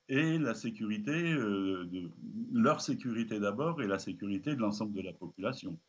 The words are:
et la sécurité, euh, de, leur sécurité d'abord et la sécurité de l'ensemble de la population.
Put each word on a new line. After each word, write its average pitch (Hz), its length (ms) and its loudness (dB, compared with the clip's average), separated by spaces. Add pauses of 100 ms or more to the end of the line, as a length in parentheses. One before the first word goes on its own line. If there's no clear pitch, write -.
(100)
et 160 260 4
la 127 180 2
sécurité, 113 800 0
euh, 98 540 2
de, 90 240 -6 (420)
leur 123 300 6
sécurité 113 580 -2
d'abord 139 400 0
et 110 60 0
la 98 120 2
sécurité 101 560 -4
de 123 60 -2
l'ensemble 104 320 0
de 95 80 -4
la 90 140 -8
population. 110 760 -6